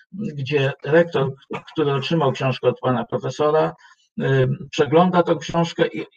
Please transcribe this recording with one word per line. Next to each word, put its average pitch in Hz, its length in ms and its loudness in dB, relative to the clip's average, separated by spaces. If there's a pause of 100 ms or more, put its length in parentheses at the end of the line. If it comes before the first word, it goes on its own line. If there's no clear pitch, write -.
(120)
gdzie 143 600 -2 (120)
rektor, 156 500 2 (380)
który 143 220 0
otrzymał 156 380 0
książkę 127 360 -2
od 120 120 0
pana 117 260 -2
profesora, 151 680 0 (480)
e, 135 260 2 (240)
przegląda 170 520 4
tą 170 140 0
książkę 165 500 -2
i, - 180 -10 (100)